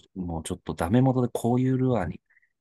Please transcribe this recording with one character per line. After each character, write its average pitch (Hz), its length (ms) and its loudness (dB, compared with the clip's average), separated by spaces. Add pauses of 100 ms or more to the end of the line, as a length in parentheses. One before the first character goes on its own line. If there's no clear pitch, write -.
(160)
も 87 240 -4
う 78 40 -10
ち - 100 -6
ょ - 20 -4
っ - 40 -18
と - 140 -8
ダ 82 160 -2
メ 120 120 6
元 131 200 2
で 120 100 0
こ 117 240 0
う 127 60 2
い 131 80 0
う 131 80 0
ル 127 200 2
ア 92 60 0
ー - 40 -4
に - 140 -10 (400)